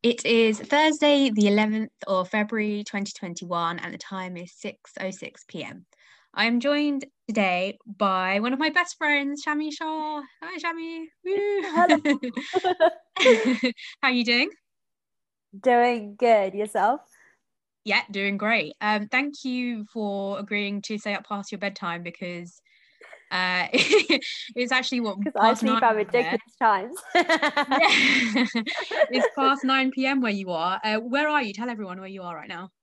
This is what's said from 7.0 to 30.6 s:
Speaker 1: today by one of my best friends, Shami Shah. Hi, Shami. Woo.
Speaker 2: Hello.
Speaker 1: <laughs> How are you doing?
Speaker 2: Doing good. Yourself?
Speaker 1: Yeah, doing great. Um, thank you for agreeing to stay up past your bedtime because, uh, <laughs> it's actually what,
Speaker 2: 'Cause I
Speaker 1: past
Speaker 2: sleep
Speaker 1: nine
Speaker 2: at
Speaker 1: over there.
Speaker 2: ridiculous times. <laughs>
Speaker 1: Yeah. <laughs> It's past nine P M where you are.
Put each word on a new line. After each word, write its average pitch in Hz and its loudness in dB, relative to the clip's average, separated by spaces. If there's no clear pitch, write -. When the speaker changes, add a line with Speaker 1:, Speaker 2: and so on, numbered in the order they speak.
Speaker 1:
today 190 0
by 196 0
one 240 0
of 262 -2
my 311 2
best 339 0
friends, 285 0
Shami 302 -2
Shah. 311 -6
Hi, 349 -12
Shami. 330 -8
Woo. 403 0
Speaker 2:
Hello. 302 4
Speaker 1:
<laughs> 240 6
How 269 4
are - 2
you 240 2
doing? 247 2
Speaker 2:
Doing 240 2
good. 208 4
Yourself? 208 0
Speaker 1:
Yeah, 208 2
doing 196 -2
great. 208 -2
Um, 214 -2
thank 277 -4
you 247 -4
for 202 -4
agreeing 202 -4
to 214 -8
stay 208 -6
up 202 -6
past 202 -8
your 196 -10
bedtime 180 -6
because, 175 -12
uh, 180 -2
<laughs> - -6
it's 262 0
actually 254 0
what, 202 -4
Speaker 2:
'Cause - -4
I 220 6
Speaker 1:
past 226 0
Speaker 2:
sleep 220 2
Speaker 1:
nine 226 2
Speaker 2:
at 226 6
Speaker 1:
over 214 2
there. 247 2
Speaker 2:
ridiculous - -4
times. 226 2
<laughs> 330 4
Speaker 1:
Yeah. 262 2
<laughs> - -8
It's 254 2
past 269 2
nine 262 2
P 262 -2
M 269 2
where 226 0
you 196 -4
are. 180 -2